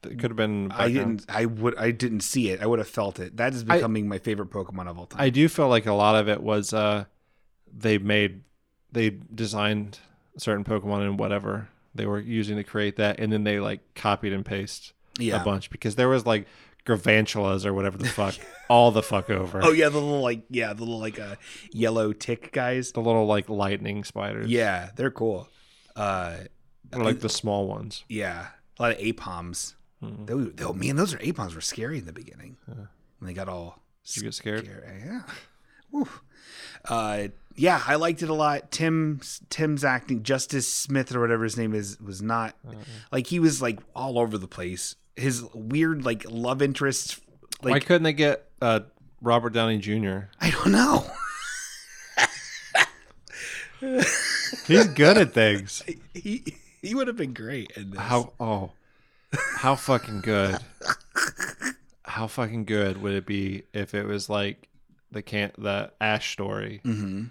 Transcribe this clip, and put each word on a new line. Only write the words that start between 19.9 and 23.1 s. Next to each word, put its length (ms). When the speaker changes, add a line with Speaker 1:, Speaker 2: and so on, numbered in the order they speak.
Speaker 2:
little, 200
like, 300
yeah, 220
the 100
little, 160
like, 220
uh, 160
yellow 420
tick 380
guys. 400
Speaker 1:
The 120
little, 240